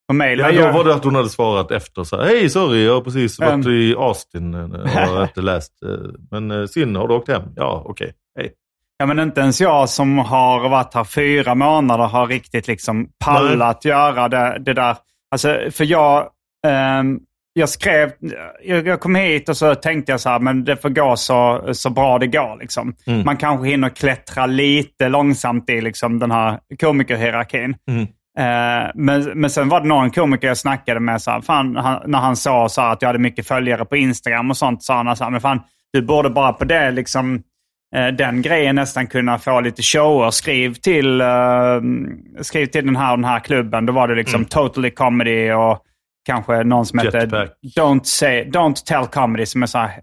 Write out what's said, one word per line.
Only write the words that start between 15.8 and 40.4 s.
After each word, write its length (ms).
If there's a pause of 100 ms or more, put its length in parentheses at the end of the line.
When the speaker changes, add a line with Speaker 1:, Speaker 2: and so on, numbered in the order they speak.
Speaker 1:
jag, 420 (400)
ehm, 520 (340)
jag 160
skrev, 420 (540)
jag, 220
jag 140
kom 140
hit 340
och 80
så 180
tänkte 380
jag 80
så 80
här, 100
men 260
det 120
får 120
gå 280
så, 560
så 180
bra 280
det 80
går, 340
liksom. 340 (120)
Speaker 2:
Mm. 180
Speaker 1:
Man 120
kanske 320
hinner 200
klättra 580
lite 600
långsamt 640
i, 100
liksom, 380
den 120
här 280 (220)
komikerhierarkin. 960 (140)
Speaker 2:
Mm. 120 (360)
Speaker 1:
Eh, 560
men, 280 (180)
men 100
sen 180
var 120
det 80
någon 220
komiker 380
jag 80
snackade 440
med, 220
så 80
här, 100
fan, 360
han, 300
när 120
han 180
sa 320
så 120
här 120
att 100
jag 60
hade 100
mycket 280
följare 380
på 120
Instagram 540
och 60
sånt, 260
sa 200
han 140
så 80
här, 60
"Men 100
fan, 200 (320)
du 100
borde 280
bara 220
på 120
det, 260
liksom, 520 (540)
eh, 100
den 360
grejen 340
nästan 300
kunna 320
få 220
lite 220
shower. 480
Skriv 440